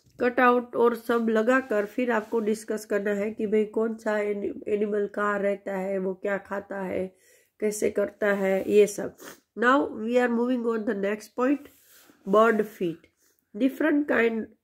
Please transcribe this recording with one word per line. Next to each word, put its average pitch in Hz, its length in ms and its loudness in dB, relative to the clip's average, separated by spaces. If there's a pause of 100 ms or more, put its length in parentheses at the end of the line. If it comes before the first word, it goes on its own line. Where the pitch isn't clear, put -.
(200)
कटआउट 247 560 2
और 233 200 4
सब 233 340 0
लगाकर 220 560 2
फिर 240 260 -2
आपको 220 280 -2
डिस्कस 214 460 -4
करना 202 260 -2
है 208 200 -2
कि 214 160 -6
भाई 214 180 2
कौन 220 300 -2
सा 214 240 -2
एनि-, 208 480 -4
एनिमल 208 400 -2
कहाँ 208 320 -2
रहता 196 380 -2
है, 190 200 -4
वो 190 160 -4
क्या 196 240 -4
खाता 196 440 -8
है, 190 340 -6 (440)
कैसे 208 320 -2
करता 202 420 -2
है, 190 380 0
ये 208 160 8
सब। - 280 -8 (440)
Now 262 300 4
we 240 80 -12
are 240 420 2
moving 240 260 0
on 226 120 0
the 214 80 -6
next 208 420 -4 (120)
point, 269 200 2 (680)
bird 214 300 6
feet, 175 380 -4 (600)
different 294 480 0
kind 226 380 0 (200)